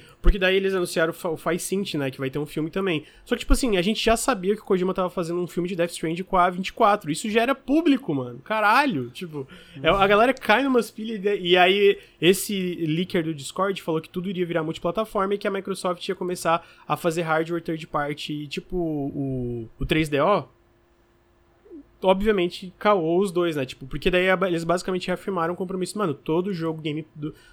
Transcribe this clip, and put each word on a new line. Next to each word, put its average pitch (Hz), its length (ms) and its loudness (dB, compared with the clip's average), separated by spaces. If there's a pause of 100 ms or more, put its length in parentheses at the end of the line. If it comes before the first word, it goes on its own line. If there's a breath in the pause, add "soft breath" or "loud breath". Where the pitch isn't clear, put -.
(240 loud breath)
Porque 180 160 8
daí 185 160 4
eles 190 180 0
anunciaram 175 380 0
o - 20 -16
Fa-, 175 160 -8
o 156 80 -4
Five 175 220 -2
Synth, - 340 -4
né, 139 160 -2
que 131 80 -8
vai 135 140 -4
ter 147 80 -6
um 147 80 -4
filme 156 240 -6
também. 185 340 -2 (180 loud breath)
Só 247 120 -2
que, 226 60 -6
tipo - 120 2
assim, 233 240 2
a 175 60 4
gente 208 200 0
já 226 140 4
sabia 202 380 -2
que - 60 -8
o - 40 -20
Kojima 185 260 2
tava 185 200 -2
fazendo 175 280 -4
um 180 60 -2
filme 175 240 -4
de 196 60 -6
Death 170 160 0
Stranding 170 320 -6
com - 120 -4
a 180 140 4
vinte 185 200 -4
e - 40 -10
quatro. 208 380 2
Isso 220 180 -4
já 226 140 2
era 269 100 0
público, 277 640 0
mano. 123 240 -6
Caralho! 214 720 2
Tipo, 151 360 -10 (360 loud breath)
é, 156 40 2
a 196 200 6
galera 220 260 6
cai 240 300 2
numas 254 260 2
pilhas 220 340 -8
e, 185 260 0
e 180 60 8
aí 196 440 6 (200 loud breath)
esse 185 560 2 (120)
leaker 170 360 0
do 160 120 -4
Discord 185 480 -4
falou 160 180 0
que - 80 -20
tudo 185 200 -6
iria 180 180 -4
virar 165 160 -2
multiplataforma 196 720 -2
e - 20 -4
que 208 100 -6
a 196 40 0
Microsoft 185 580 -4
ia 185 60 -4
começar 175 500 -2 (220 loud breath)
a 147 100 -2
fazer 170 240 -2
hardware 160 400 -2
third 160 240 -8
party, 147 640 -6
tipo - 280 -8
o, 135 1000 -4
o - 80 -4
três 156 240 0
D 143 100 0
O. 170 280 2 (1600)
Obviamente, 190 720 0
caou 180 440 2
os 196 100 0
dois, 170 240 0
né? 135 100 -2
Tipo, 131 220 -14
porque 151 240 -2
daí 180 180 4
a, 185 160 4
eles 170 200 -2
basicamente 180 420 -2
reafirmaram 180 460 -4
o - 20 -6
compromisso. 185 420 -6
Mano, 185 160 0
todo 180 400 -2
jogo 160 280 -6
game, 156 340 -6
do, 151 180 -8 (180 soft breath)